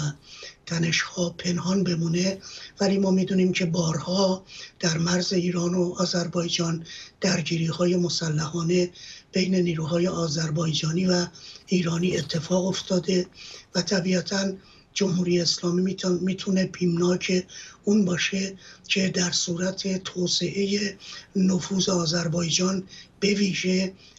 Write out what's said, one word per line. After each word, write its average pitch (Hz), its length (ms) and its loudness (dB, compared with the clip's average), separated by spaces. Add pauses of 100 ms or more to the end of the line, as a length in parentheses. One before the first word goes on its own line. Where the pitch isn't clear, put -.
(640)
تنش‌ها 165 640 -2
پنهان 180 540 -2
بمونه، 175 540 0 (420)
ولی 196 180 4
ما 190 140 4
می‌دونیم 185 400 4
که 185 140 0
بارها 180 760 0 (360)
در 165 180 0
مرز 180 360 0
ایران 175 420 0
و 180 240 2
آذربایجان 170 840 0 (360)
درگیری‌های 170 760 2
مسلحانه 170 920 0 (420)
بین 190 240 2
نیروهای 175 520 2
آذربایجانی 160 1000 0
و 175 200 4 (420)
ایرانی 175 500 0
اتفاق 180 500 0
افتاده 180 580 0 (500)
و 180 60 0
طبیعتاً 190 680 0 (420)
جمهوری 175 480 2
اسلامی 175 400 0
می‌تون-، 185 400 0
می‌تونه 190 440 0
بیمناک 180 800 0 (380)
اون 202 220 4
باشه 190 520 -2 (300)
که 185 220 2
در 180 220 0
صورت 185 720 -2
توسعه 196 960 -2 (380)
نفوذ 185 540 2
آذربایجان 175 960 0 (360)
به 202 80 2
ویژه 190 680 2 (260)